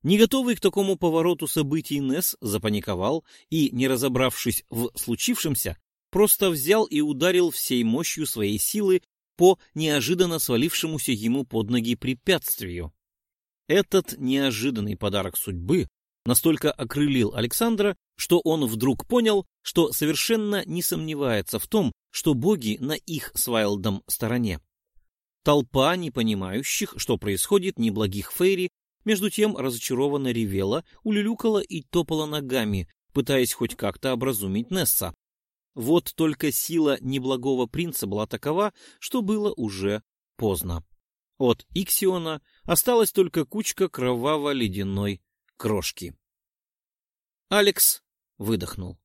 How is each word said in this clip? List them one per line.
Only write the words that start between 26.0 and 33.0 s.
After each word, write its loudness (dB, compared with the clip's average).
что 0
происходит, 0
неблагих -2
фейри, 2
между 2
тем 0
разочарованно -2
ревела, 0
улюлюкала 0
и -8
топала -2
ногами, -2